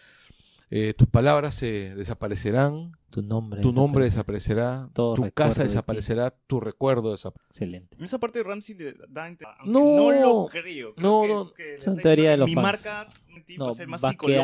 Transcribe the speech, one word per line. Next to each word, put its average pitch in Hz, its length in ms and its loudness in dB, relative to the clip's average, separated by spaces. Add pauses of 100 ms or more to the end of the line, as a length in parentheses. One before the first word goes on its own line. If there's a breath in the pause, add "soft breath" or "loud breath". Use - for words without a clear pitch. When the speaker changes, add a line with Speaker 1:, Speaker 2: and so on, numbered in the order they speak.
(680 soft breath)
Speaker 1:
eh, 107 240 -4
"Tus - 140 6
palabras 143 480 2
se 101 400 -8
desaparecerán, 117 1000 -4 (120)
Speaker 2:
Tu - 120 -8
nombre 104 400 -6
Speaker 1:
tu 123 120 2
nombre 139 320 2
Speaker 2:
desaparecerá. 107 680 -2
Speaker 1:
desaparecerá, 131 220 -10
Speaker 2:
Todo 117 220 0
Speaker 1:
tu 127 80 0
Speaker 2:
recuerdo 143 260 0
Speaker 1:
casa 139 140 0
Speaker 2:
de 131 40 0
ti. 104 60 -2
Speaker 1:
desaparecerá, 113 560 -2 (180)
tu 127 140 -2
recuerdo 113 500 -2
desaparecerá". - 380 -12
Speaker 2:
Excelente. 90 480 -12
Speaker 3:
En 147 80 -14
esa 247 140 -8
parte 233 240 -6
Ramsey 202 320 -12
le 156 180 -14 (160)
da 151 160 -14
a - 20 -18
entender, 165 320 -20
aunque 196 140 -8
Speaker 1:
No, 294 240 6
Speaker 3:
no 285 140 6
lo 247 360 4
creo, 160 460 -10
creo - 40 -
Speaker 1:
no, 202 260 4
Speaker 3:
que, 208 100 2
Speaker 1:
no. 196 200 -6
Speaker 3:
que 170 100 -20 (100)
le - 60 -16
Speaker 2:
Son 190 180 -4
Speaker 3:
está 156 60 -10
Speaker 2:
teoría 156 260 6
de 147 80 6
Speaker 3:
diciendo, 139 60 4
Speaker 2:
los 131 60 2
Speaker 3:
"Mi 165 60 -2
Speaker 2:
fans. 170 80 2
Speaker 3:
marca 208 460 -4 (180)
tiene 170 180 -20
que 175 120 -20
Speaker 2:
No, 127 160 -6
Speaker 3:
ser 127 160 -12
más 135 140 -6
Speaker 2:
va 131 60 2
a 131 40 -4
quedar 143 160 -4 (140)